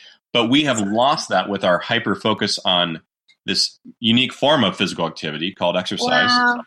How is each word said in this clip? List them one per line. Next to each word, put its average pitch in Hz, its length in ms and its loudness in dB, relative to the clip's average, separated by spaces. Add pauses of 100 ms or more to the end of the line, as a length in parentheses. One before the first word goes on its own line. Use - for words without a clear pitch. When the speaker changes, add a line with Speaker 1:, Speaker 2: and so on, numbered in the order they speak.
(340)
Speaker 1:
But 117 160 2
we 143 160 4
have 127 140 0
lost 120 500 0
that 95 200 0
with 101 160 -2
our 87 140 4
hyper 117 360 -2
focus 101 480 -2
on 87 380 0 (460)
this - 320 -4 (200)
unique 120 340 2
form 139 300 2
of 92 140 0
physical 85 300 -2
activity 80 440 -8
called 87 240 -2
exercise. 240 540 -2
Speaker 2:
Wow. 247 380 0